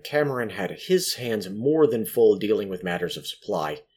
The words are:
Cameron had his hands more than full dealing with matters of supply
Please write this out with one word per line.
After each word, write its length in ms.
Cameron 460
had 200
his 440
hands 340
more 380
than 200
full 300
dealing 320
with 160
matters 320
of 100
supply 540